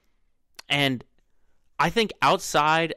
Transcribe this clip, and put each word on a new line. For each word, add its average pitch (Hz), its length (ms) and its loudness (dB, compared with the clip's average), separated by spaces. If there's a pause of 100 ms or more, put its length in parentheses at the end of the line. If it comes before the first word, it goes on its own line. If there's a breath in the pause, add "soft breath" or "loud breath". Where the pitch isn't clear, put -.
(680)
And 139 360 -2 (760)
I 160 140 0
think 220 300 -2
outside 160 760 2